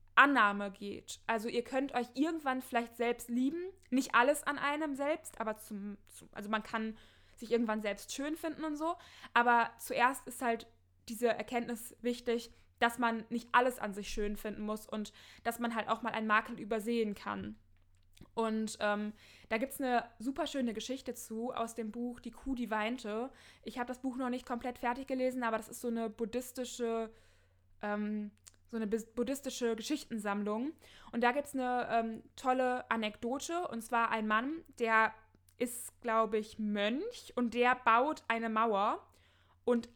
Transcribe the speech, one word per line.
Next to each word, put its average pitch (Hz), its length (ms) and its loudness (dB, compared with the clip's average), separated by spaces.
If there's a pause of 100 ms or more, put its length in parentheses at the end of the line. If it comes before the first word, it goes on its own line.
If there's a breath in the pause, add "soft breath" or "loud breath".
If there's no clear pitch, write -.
(140)
Annahme 208 560 8
geht. - 560 -10
Also 226 220 0
ihr 240 160 0
könnt 269 300 -2
euch 240 200 0
irgendwann 285 480 0
vielleicht 233 340 -2
selbst 240 320 0
lieben, 262 340 0 (280)
nicht 262 240 2
alles 269 300 6
an 285 140 0
einem 294 360 0
selbst, 285 460 -2
aber 220 160 -2
zum, 202 400 -10 (120)
zum, - 240 -20
also 202 160 -10
man 214 140 0
kann 220 340 -6 (400 loud breath)
sich 220 140 -12
irgendwann 220 320 2
selbst 202 300 -6
schön 302 240 -4
finden 302 280 -6
und 302 120 -4
so, 320 180 -2 (380 loud breath)
aber 240 460 6
zuerst - 500 0
ist 254 120 -12
halt 233 280 -2 (400)
diese 233 200 0
Erkenntnis 233 720 -4
wichtig, 240 520 -2 (260 soft breath)
dass 240 200 4
man 226 320 0
nicht 233 220 -4
alles 247 260 6
an 202 160 -4
sich 202 140 -8
schön 208 280 -2
finden 208 260 -6
muss 214 240 -6
und 214 260 -6 (300 loud breath)
dass 240 160 -4
man 233 160 -2
halt 220 140 -2
auch 226 140 0
mal 233 100 -2
einen 220 140 -2
Makel 226 340 2
übersehen 220 540 0
kann. 208 420 -6 (800)
Und, 220 460 -2
ähm, 208 320 0 (360 loud breath)
da 220 100 0
gibt's 254 220 -4
eine 247 240 2 (140)
super 277 280 -4
schöne 247 280 -2
Geschichte 233 400 -6
zu 226 380 -6
aus 226 220 -4
dem 220 160 -6
Buch 240 300 -8
Die 240 100 -12
Kuh, 269 240 -8
die 240 160 -4
weinte. 220 600 -2 (320 loud breath)
Ich - 160 -8
hab 247 80 -4
das 247 140 -8
Buch 254 160 -4
noch 262 120 -2
nicht 254 180 -4
komplett 247 320 -6
fertig 254 280 -2
gelesen, 254 380 0
aber 226 120 2
das 220 120 -8
ist - 120 -14
so 247 80 -4
eine 226 220 -2
buddhistische, 233 1000 -4 (720 soft breath)
ähm, 208 500 -2 (380)
so 233 60 -8
eine 226 100 -2
bis-, 220 200 0
buddhistische 240 720 -2
Geschichtensammlung. 220 960 -2 (400 loud breath)
Und 233 100 0
da 247 100 6
gibt's 285 220 -4
eine, 247 360 0
ähm, 226 320 0 (120)
tolle 254 560 0
Anekdote. 240 760 -2
Und 226 140 -6
zwar 233 280 2
ein 220 160 2
Mann, 247 380 0 (140)
der 220 360 4 (440)
ist, - 420 -4
glaub 226 340 2
ich, 220 240 -2
Mönch 220 760 -2
und 240 180 2
der 247 220 6
baut 247 500 4
eine 226 220 0
Mauer. 220 580 2 (580 soft breath)
Und 240 320 2